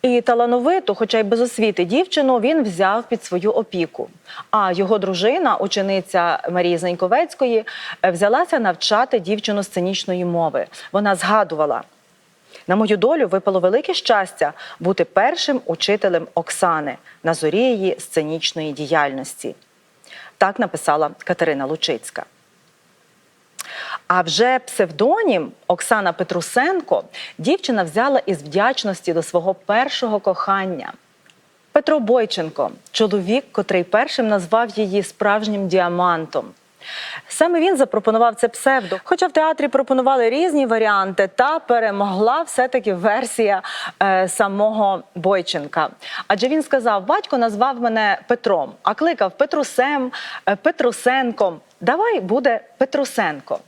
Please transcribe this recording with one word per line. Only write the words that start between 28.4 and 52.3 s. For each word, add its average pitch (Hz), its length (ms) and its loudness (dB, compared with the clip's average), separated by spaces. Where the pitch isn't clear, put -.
вдячності 190 720 -2
до 160 100 0
свого 175 320 -2
першого 220 680 -2
кохання. 190 720 -2
Петро 302 280 2
Бойченко, 208 720 0
чоловік, 208 640 0
котрий 185 320 0
першим 226 440 0
назвав 208 500 0
її 202 240 0
справжнім 208 640 -2
діамантом. 175 760 0
Саме 339 320 2
він 359 160 2
запропонував 226 580 2
це 226 140 0
псевдо, 233 560 0
хоча 359 220 0
в 294 60 -4
театрі 311 360 2
пропонували 262 600 2
різні 294 360 2
варіанти, 202 680 2
та 294 240 2
перемогла 214 840 0
все-таки 247 520 -2
версія, 208 680 0
е, 190 260 4
самого 202 760 0
Бойченка. 170 760 -2
Адже 214 200 2
він 311 140 2
сказав: 220 440 0
"Батько 311 320 0
назвав 233 420 0
мене 220 380 2
Петром, 202 440 0
а 214 120 0
кликав 302 360 0
Петрусем, 269 840 -2
е, 202 80 2
Петрусенком. 240 1040 0
Давай 349 400 0
буде 233 400 0